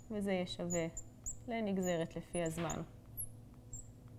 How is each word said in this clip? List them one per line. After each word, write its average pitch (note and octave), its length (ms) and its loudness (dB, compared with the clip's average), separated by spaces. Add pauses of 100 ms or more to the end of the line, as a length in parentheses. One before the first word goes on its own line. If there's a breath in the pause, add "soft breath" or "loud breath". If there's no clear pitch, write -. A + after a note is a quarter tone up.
(120)
וזה G3+ 200 2
יהיה F#3 160 4
שווה F3 400 2 (600)
לנגזרת F#3+ 680 4
לפי E3+ 280 0
הזמן D#3+ 380 2 (1400)